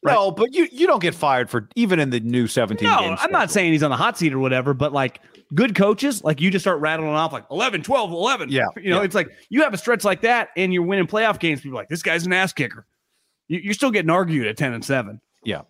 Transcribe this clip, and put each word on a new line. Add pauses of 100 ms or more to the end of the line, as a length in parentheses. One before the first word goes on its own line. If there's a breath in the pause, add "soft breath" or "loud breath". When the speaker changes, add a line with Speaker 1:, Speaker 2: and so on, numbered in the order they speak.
Speaker 1:
Right?
Speaker 2:
No,
but
you,
you
don't
get
fired
for
even
in
the
new
seventeen
Speaker 1:
No,
Speaker 2:
game
Speaker 1:
I'm
not
Speaker 2:
schedule.
Speaker 1:
saying
he's
on
the
hot
seat
or
whatever,
but,
like, (340 soft breath)
good
coaches,
like,
you
just
start
rattling
off,
like,
eleven,
twelve,
eleven.
Speaker 2:
Yeah, (100)
Speaker 1:
You
know,
Speaker 2:
yeah.
Speaker 1:
it's
like, (200 soft breath)
you
have
a
stretch
like
that
and
you're
winning
playoff
games.
People
are
like,
"This
guy's
an
ass
kicker." (600)
You,
you're
still
getting
argued
at
ten
and
seven. (240)
Speaker 2:
Yeah.